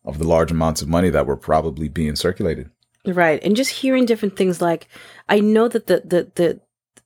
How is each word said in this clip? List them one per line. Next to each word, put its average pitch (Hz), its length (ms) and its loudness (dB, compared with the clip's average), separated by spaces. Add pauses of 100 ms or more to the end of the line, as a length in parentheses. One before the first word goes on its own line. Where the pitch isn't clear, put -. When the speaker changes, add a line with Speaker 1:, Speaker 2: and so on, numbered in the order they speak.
Speaker 1:
of 71 140 -8
the 80 80 -2
large 82 240 4
amounts 80 320 0
of 73 60 -8
money 87 220 2
that 73 160 2
were 69 100 -2
probably 78 520 -2
being 76 280 -4
circulated. 82 540 -4 (360)
Speaker 2:
Right. 175 360 0
And 208 140 0
just 262 140 0
hearing 262 360 0
different 220 300 -2
things, 185 260 0
like, 170 260 -2 (400)
I 214 120 2
know 220 280 4
that 233 180 -4
the, 175 180 2
the, 170 300 -2
the, 170 260 0 (460)